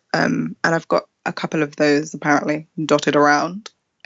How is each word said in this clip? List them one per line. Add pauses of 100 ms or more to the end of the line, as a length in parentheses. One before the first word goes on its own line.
(140)
um,
and
I've
got (220)
a
couple
of
those
apparently (200)
dotted
around. (360)